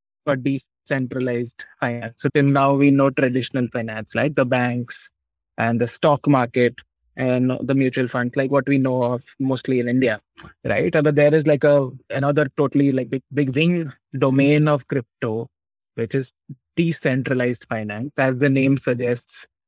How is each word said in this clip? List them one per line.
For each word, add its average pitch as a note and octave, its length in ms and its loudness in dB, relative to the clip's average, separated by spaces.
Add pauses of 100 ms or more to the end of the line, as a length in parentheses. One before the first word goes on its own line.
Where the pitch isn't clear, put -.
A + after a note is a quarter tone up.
(260)
for C#3 100 0
decentralized B2+ 1300 -4 (160)
finance. A#2+ 380 -6
So D3 160 -2
till C#3+ 100 4
now, C#3 300 2
we C#3+ 160 4
know C#3 180 4
traditional B2+ 640 -2
finance, A2 420 -8
like B2+ 200 0
the C3+ 100 2
banks B2 680 -2 (460)
and A#2 240 0
the A#2 80 0
stock D3 400 0
market B2 460 2 (420)
and B2+ 360 0 (100)
the C3 120 -2
mutual C3 320 0
funds, A#2+ 300 -4
like C3+ 140 0
what C#3 180 0
we C#3 80 2
know C3 260 0
of A#2+ 200 -2 (180)
mostly C3 400 -2
in A#2+ 80 -2
India, A#2+ 320 0 (420)
right? C#3+ 300 -2
But D3+ 240 2
there D3 180 6
is, D3+ 120 2
like, D3 180 2
a, C#3+ 240 4 (220)
another C#3 460 0
totally, C#3 360 2
like, B2+ 180 -2
big, C3 120 -6 (100)
big C3 240 0
wing E3 340 0 (260)
domain C#3 520 4
of D3 200 0
crypto, A#2 600 -6 (460)
which A#2 200 -6
is C3+ 160 -4 (460)
decentralized C3 920 -2
finance. A2 500 -6
As C3 200 0
the C#3+ 120 2
name C3+ 260 2
suggests, B2 680 -4 (220)